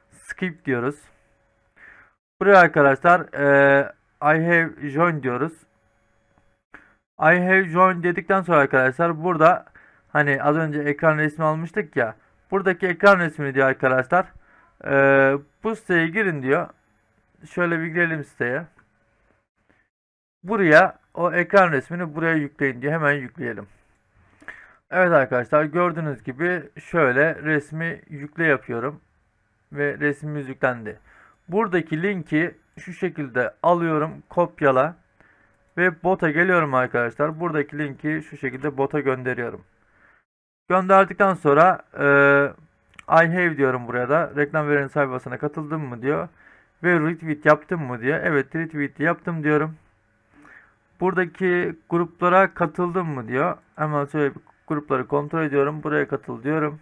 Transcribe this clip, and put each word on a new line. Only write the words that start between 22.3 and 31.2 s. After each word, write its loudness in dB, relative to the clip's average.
yükleyin -4
diyor. -4
Hemen 0
yükleyelim. -8
Evet 2
arkadaşlar 2
gördüğünüz -4
gibi -6
şöyle 0
resmi -6
yükle -6
yapıyorum. -2
Ve -4
resmimiz -4
yüklendi. -4